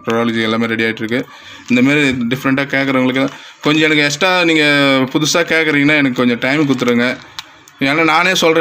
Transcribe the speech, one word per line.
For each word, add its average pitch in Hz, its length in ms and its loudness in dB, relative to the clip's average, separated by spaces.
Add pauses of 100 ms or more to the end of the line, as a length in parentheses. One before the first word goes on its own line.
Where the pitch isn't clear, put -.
ப்ரோலஜி 117 420 -2
எல்லாமே 113 180 -2
ready 113 180 -2
ஆயிட்டு 113 200 -4
இருக்கு. 117 180 -4 (480)
இந்த 123 120 2
மாதிரி 143 220 2 (240)
டிஃப்ரெண்ட்டாக 135 460 -2
கேட்குறவங்களுக்கு 135 520 0 (360)
கொஞ்சம் 156 260 2
எனக்கு 151 160 2
extra 180 400 0
நீங்க 160 220 2 (480)
புதுசா 156 300 0 (100)
கேட்குறீங்கன்னா 151 480 2
எனக்கு 131 200 0
கொஞ்சம் 120 240 0
time 143 220 0
கொடுத்துருங்க. 123 400 0 (760)
ஏன்னா 147 220 0
நானே 165 280 2
சொல்ற 165 300 2